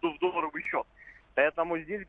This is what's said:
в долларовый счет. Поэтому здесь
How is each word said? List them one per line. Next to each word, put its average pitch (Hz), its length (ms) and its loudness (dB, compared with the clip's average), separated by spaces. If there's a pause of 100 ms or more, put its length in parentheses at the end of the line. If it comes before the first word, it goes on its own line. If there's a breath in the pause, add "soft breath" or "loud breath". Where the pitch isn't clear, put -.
в 156 180 -2
долларовый 170 440 0
счет. - 240 -2 (480 loud breath)
Поэтому 165 440 2
здесь 185 300 -8